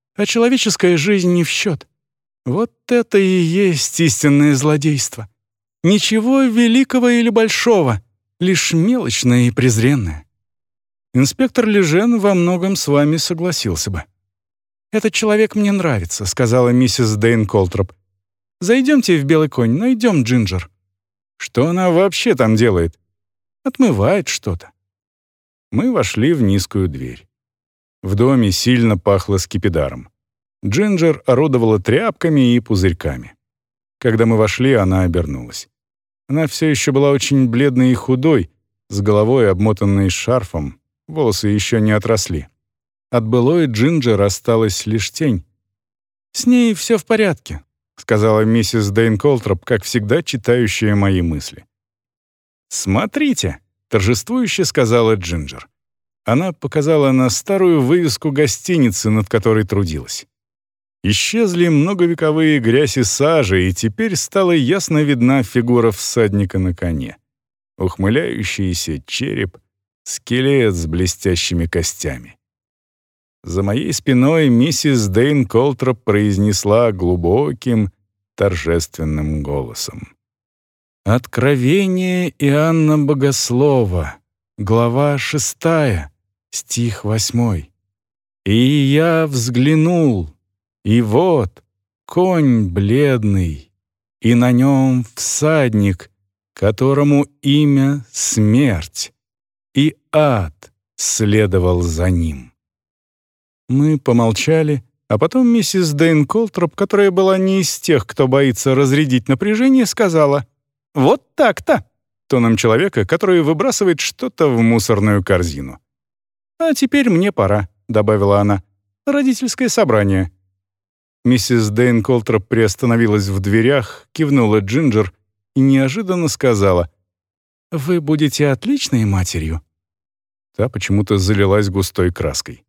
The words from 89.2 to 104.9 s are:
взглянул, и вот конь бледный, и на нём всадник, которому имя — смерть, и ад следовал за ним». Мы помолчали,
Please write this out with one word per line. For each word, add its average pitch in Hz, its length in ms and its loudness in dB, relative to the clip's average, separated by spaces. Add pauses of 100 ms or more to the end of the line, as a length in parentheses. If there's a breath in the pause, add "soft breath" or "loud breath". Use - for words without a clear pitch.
взглянул, 135 1040 0 (560)
и 110 160 4
вот 127 640 0 (420)
конь 151 640 2
бледный, 101 1040 0 (500)
и 117 140 2
на 123 160 4
нём 131 520 2 (120)
всадник, 117 960 -2 (420)
которому 139 720 2 (160)
имя — 143 720 2
смерть, 107 1000 -2 (600)
и 147 240 0 (140)
ад 123 600 -2 (240)
следовал 98 880 0
за 85 300 -2
ним». 78 400 -4 (1200)
Мы 143 280 2
помолчали, 139 880 0 (240)